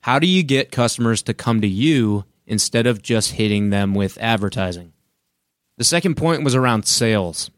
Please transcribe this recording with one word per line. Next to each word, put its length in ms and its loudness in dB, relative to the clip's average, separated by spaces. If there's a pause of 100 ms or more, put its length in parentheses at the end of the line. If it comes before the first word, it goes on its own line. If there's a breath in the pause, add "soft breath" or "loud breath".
How 160 0
do 80 2
you 160 2
get 300 0
customers 520 0
to 120 -4
come 260 0
to 60 2
you 580 0 (220)
instead 400 0
of 160 -2
just 300 -2
hitting 360 0
them 240 0
with 260 -2
advertising? 720 -4 (840)
The 60 -6
second 320 0
point 280 0
was 120 2
around 320 2
sales. 720 -2